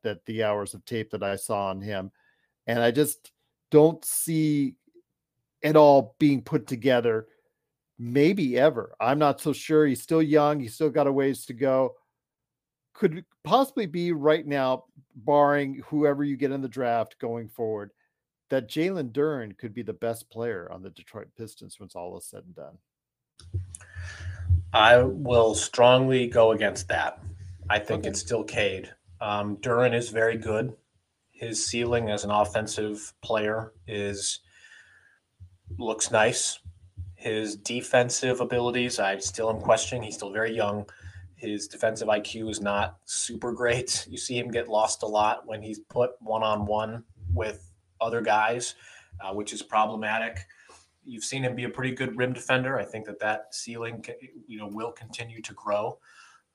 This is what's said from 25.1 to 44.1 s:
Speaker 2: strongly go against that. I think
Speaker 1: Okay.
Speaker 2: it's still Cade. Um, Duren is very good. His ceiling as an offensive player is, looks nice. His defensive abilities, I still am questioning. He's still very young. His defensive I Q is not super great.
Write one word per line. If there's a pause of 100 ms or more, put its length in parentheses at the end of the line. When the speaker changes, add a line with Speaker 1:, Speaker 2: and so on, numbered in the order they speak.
Speaker 2:
strongly
go
against
that. (500)
I
think
Speaker 1:
Okay.
Speaker 2:
it's
still
Cade. (280)
Um,
Duren
is
very
good. (540)
His
ceiling
as
an
offensive
player (140)
is, (1400)
looks
nice. (560)
His
defensive
abilities,
I
still
am
questioning.
He's
still
very
young. (520)
His
defensive
I
Q
is
not
super
great.